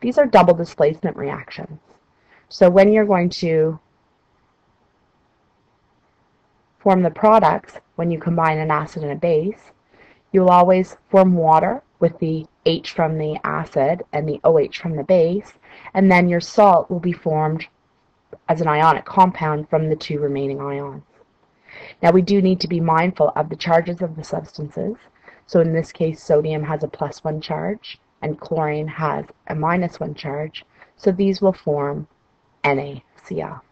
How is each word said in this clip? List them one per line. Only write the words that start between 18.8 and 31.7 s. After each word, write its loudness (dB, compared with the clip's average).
compound 0
from 0
the 0
two -8
remaining -4
ions. -10
Now, 6
we 4
do 2
need 2
to -2
be -4
mindful 0
of -4
the -10
charges -2
of -6
the -12
substances. -10
So 2
in 2
this -4
case, -4
sodium 0
has -6
a -6
plus -10
one -6
charge, -8
and -8
chlorine -4
has -6
a -8
minus -2
one -8
charge, -10
so 0
these -2
will 2
form -6